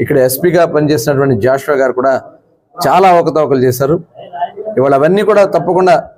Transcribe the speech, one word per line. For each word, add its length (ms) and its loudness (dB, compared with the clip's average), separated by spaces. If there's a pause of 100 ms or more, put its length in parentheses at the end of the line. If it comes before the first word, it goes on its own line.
ఇక్కడ 180 -2
ఎస్పీగా 460 0
పనిచేసినటువంటి 720 0 (100)
జాషువా 360 -2
గారు 100 0
కూడా 220 0 (720)
చాలా 280 2
అవకతవకలు 540 0
చేశారు. 280 -2 (840)
ఇవాళ 160 2
అవన్నీ 280 2
కూడా 220 2
తప్పకుండా 500 0 (240)